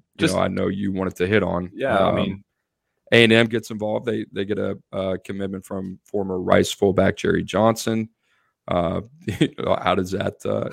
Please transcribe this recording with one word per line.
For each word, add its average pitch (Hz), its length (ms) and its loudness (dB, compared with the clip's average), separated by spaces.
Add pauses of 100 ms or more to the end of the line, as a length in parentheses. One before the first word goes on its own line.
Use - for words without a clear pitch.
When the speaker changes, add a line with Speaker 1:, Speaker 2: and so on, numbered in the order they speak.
(180)
Speaker 1:
Just 160 160 2
Speaker 2:
know, 92 60 2
I 95 80 2
know 95 200 -2
you 98 240 -2
wanted 92 240 -2
to 90 100 0
hit 104 160 4
on. 90 320 -2
Speaker 1:
Yeah, 123 220 0
I 95 120 4
Speaker 2:
Um, 90 80 2
Speaker 1:
mean 95 280 -4 (680)
Speaker 2:
A 117 120 6
and 110 80 6
M 117 140 6
gets 110 240 -4
involved. 107 340 -4
They, 110 280 -4
they 101 120 -4
get 101 140 -4
a, 98 200 -4 (140)
a 95 260 -4
commitment 98 460 -8
from 95 400 -10
former 95 340 -2
Rice 95 340 2
fullback 95 440 2
Jerry 87 280 0
Johnson. 110 640 0 (580)
Uh, 90 340 -2 (260)
<laughs> - 540 0
how 92 120 2
does 92 160 -2
that, 98 340 -4
uh, 107 280 -2